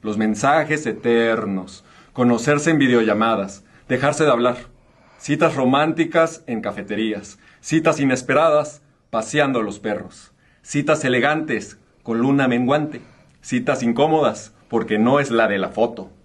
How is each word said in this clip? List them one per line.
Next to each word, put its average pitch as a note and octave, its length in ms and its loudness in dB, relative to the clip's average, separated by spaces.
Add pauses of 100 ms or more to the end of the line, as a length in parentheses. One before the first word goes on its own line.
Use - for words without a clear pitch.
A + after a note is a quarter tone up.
Los G#2+ 160 -4
mensajes C#3+ 640 0
eternos. A2+ 1000 -2 (280)
Conocerse C#3+ 580 2
en D#3 80 2
videollamadas. A2 840 0 (240)
Dejarse C#3 360 0
de C#3+ 80 4
hablar. B2 240 0 (640)
Citas D3+ 360 0
románticas D#3 920 0
en A2+ 120 -4
cafeterías. G#2 800 -6 (220)
Citas D#3 400 0
inesperadas C#3+ 840 0 (280)
paseando C3 500 0
a - 20 -2
los G2+ 160 -6
perros. - 540 -8 (300)
Citas D3 420 -2
elegantes C3 760 -2 (240)
con A2+ 160 -4
luna C3+ 300 2
menguante. C3 520 -2 (400)
Citas B2 440 -2
incómodas C#3 680 0 (160)
porque G#2+ 300 -2
no B2+ 220 4
es C#3 100 -2
la A2+ 160 2
de G2 120 0
la F#2 100 -2
foto. G#2+ 420 -4 (140)